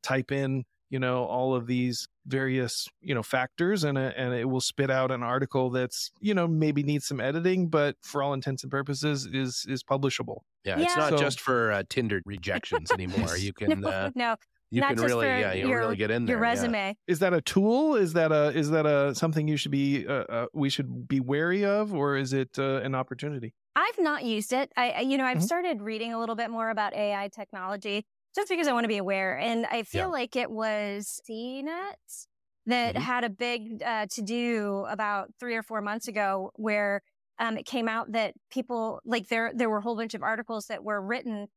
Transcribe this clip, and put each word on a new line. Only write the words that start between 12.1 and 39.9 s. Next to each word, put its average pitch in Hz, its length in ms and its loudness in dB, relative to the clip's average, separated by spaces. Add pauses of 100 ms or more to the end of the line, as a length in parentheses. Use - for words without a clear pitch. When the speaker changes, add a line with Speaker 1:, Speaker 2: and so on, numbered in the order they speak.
Speaker 2:
rejections 98 640 -2
Speaker 1:
<laughs> - 80 4
Speaker 2:
anymore. 90 380 0
You 98 160 -2
Speaker 3:
<laughs> - 60 -16
Speaker 2:
can, 104 220 0
Speaker 3:
No, - 80 -2
Speaker 2:
uh, 95 260 -2
Speaker 3:
no, 233 200 0 (360)
Speaker 2:
you 247 100 2
Speaker 3:
not 277 80 4
Speaker 2:
can 240 80 0
Speaker 3:
just 226 100 2
Speaker 2:
really, - 200 4
Speaker 3:
for 254 120 2
Speaker 2:
yeah, - 140 0
you - 160 0
Speaker 3:
your, 247 100 2
Speaker 2:
really 226 160 0
get 208 160 0
in 240 160 2
Speaker 3:
your 240 120 0
Speaker 2:
there, 233 60 2
yeah. 233 60 4
Speaker 3:
resume. 226 460 -2 (100)
Speaker 1:
Is 170 120 0
that 180 160 4
a 156 60 4
tool? 254 540 4
Is 180 180 4
that 160 180 6
a, 151 180 6
is 151 220 2
that 156 160 4
a, 143 260 4
something 151 340 0
you 151 100 2
should 143 140 -2
be, 139 360 2
uh, 120 40 -2
uh, 117 420 -2
we 139 180 2
should 123 360 -4
be 135 120 2
wary 160 460 2
of, 208 280 2
or 143 220 2
is 135 180 0
it, 135 240 0
uh, 135 240 0
an 135 140 -2
opportunity? 131 580 -6 (220)
Speaker 3:
I've 403 240 0
not 302 240 2
used 220 300 -2
it. 262 220 0
I, 247 160 2
I, - 100 -4
you 269 180 2
know, 262 60 2
I've 254 120 0
Speaker 1:
Mm-hmm. 269 80 4
Speaker 3:
started 339 360 0
reading 220 320 -4
a 226 60 -4
little 226 160 -2
bit 226 140 -4
more 226 220 -2
about 208 240 0
A 208 180 0
I 202 160 -4
technology 202 760 -6 (300)
just 403 140 0
because 339 180 2
I 269 60 4
wanna 233 140 2
be 214 100 0
aware. 190 420 0
And 233 260 0
I 233 160 -2
feel - 200 -4
Speaker 2:
Yeah. 381 60 0
Speaker 3:
like 277 280 -4
it 247 160 -2
was 208 560 -2 (180)
C 247 380 -8
net 349 340 -8 (680)
that 240 280 2
Speaker 2:
Mm-hmm. 247 80 0
Speaker 3:
had 247 200 0
a 233 60 0
big, 226 520 -4
uh, 220 300 -2
to-do 214 800 -2
about 208 400 -2 (100)
three 240 160 -4
or 220 80 -2
four 220 180 -6
months 208 260 -4
ago 196 480 0
where, 208 460 0 (380)
um, 226 180 0
it - 80 -8
came 233 220 -2
out 220 240 -4
that 220 240 -2 (160)
people, 240 540 -4
like, 220 240 -2
there, 226 260 0
there 233 140 2
were 214 80 0
a 202 40 -2
whole 233 140 -2